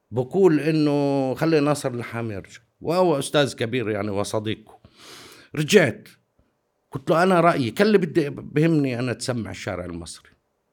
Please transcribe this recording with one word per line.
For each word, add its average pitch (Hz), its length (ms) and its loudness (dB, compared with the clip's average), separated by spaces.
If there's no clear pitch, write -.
بقول 151 480 2
إنه 143 760 0
خلي 156 240 2
ناصر 143 320 0
الحام 117 400 -8
يرجع." - 280 -12
وهو 165 380 2
أستاذ 139 360 0
كبير 113 340 -4
يعني 104 200 -2
وصديقه. 104 680 -6
رجعت. 151 520 2
قلت - 180 -10
له: 170 140 4
"أنا 185 160 4
رأيي." 143 300 2
قال 202 180 2
لي: 208 100 4
"بدي، 151 320 0
بهمني 139 720 0
أنا 123 140 -2
تسمع 110 380 -6
الشارع 90 340 -8
المصري." 85 440 -14